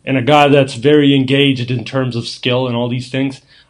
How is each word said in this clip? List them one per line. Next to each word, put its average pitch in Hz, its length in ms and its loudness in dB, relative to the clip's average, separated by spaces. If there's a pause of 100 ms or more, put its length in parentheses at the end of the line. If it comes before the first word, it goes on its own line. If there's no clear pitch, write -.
and 131 140 -2
a 127 40 -2
guy 147 260 4
that's 139 260 2
very 143 400 4
engaged 135 560 0
in 120 160 -6
terms 131 300 -4
of 117 120 -8
skill 127 380 -4
and 120 100 -4
all 120 140 -4
these 123 180 -8
things, 135 320 -6 (300)